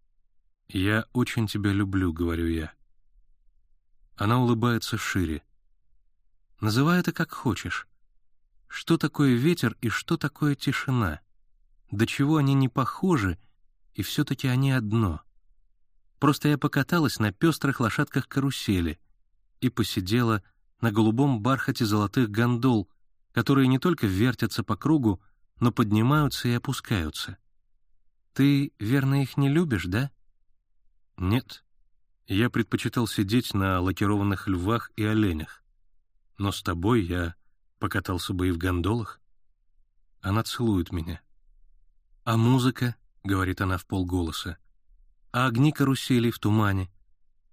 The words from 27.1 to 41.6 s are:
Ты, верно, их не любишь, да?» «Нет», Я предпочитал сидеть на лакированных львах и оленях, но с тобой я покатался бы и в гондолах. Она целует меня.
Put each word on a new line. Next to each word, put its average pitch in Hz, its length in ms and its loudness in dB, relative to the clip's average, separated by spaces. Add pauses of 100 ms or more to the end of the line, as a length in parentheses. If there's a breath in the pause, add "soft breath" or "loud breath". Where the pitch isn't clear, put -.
Ты, 143 460 2
верно, 135 420 0
их - 160 -4
не 139 120 2
любишь, 139 360 0
да?» 117 260 -4 (1080)
«Нет», 101 460 -2 (640)
Я 107 220 2
предпочитал 117 560 -2
сидеть 113 480 -2
на 95 260 0
лакированных 101 640 0
львах 98 480 -2
и 107 80 -4
оленях, 104 600 -2 (760)
но 101 140 -4
с - 100 -8
тобой 98 400 0
я 87 320 -4 (460)
покатался 95 560 -4
бы 92 140 0
и - 20 0
в 82 80 -4
гондолах. 92 600 -2 (1000)
Она 104 220 -2
целует 104 480 -2
меня. 82 300 -8 (1040)